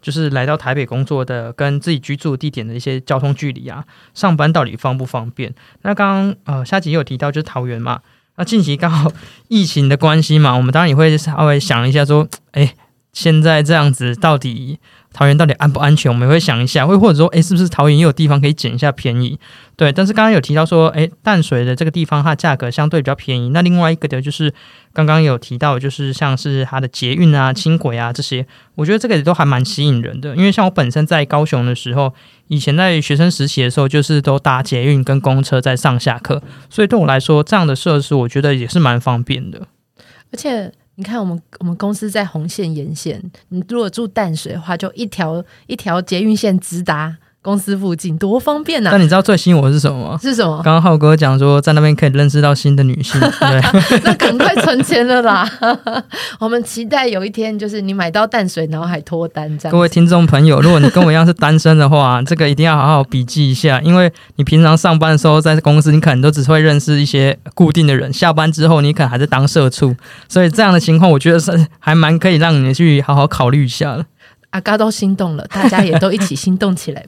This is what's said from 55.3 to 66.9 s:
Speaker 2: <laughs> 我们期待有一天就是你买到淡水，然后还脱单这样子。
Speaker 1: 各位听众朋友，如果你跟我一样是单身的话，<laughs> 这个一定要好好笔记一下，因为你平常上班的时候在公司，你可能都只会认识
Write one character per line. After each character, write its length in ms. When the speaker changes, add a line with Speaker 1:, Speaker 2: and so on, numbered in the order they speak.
Speaker 2:
<laughs> 460
我 80
们 160
期 220
待 220
有 180
一 60
天 260
就 100
是 140
你 140
买 160
到 160
淡 200
水， 200
然 120
后 60
还 160
脱 260
单 180
这 60
样 80
子。 120
Speaker 1:
各 80
位 100
听 160
众 220
朋 180
友， 160
如 80
果 100
你 120
跟 120
我 80
一 40
样 100
是 80
单 240
身 180
的 140
话， 320
<laughs> 60
这 80
个 120
一 60
定 100
要 140
好 80
好 180
笔 220
记 240
一 60
下， 260
因 140
为 160
你 80
平 200
常 140
上 220
班 120
的 60
时 80
候 160
在 200
公 200
司， 100
你 80
可 120
能 100
都 80
只 140
会 160
认 200
识 220